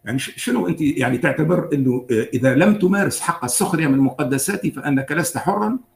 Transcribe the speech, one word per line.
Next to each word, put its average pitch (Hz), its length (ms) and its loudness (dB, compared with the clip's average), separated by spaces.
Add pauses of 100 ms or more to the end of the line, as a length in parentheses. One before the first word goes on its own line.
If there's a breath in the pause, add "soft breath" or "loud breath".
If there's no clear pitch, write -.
يعني 127 140 -2
ش-، - 160 -8
شنو 233 320 -2
أنت 165 140 -2
يعني 131 360 0
تعتبر 147 560 0
أنه، 127 380 0
آه، 113 220 2
إذا 127 220 2
لم 208 240 4
تمارس 185 400 2
حق - 240 -4
السخرية 160 440 0
من 135 100 4
مقدساتي 135 760 0
فأنك 135 400 -2
لست 156 260 -2
حرا؟ 214 420 -2 (160)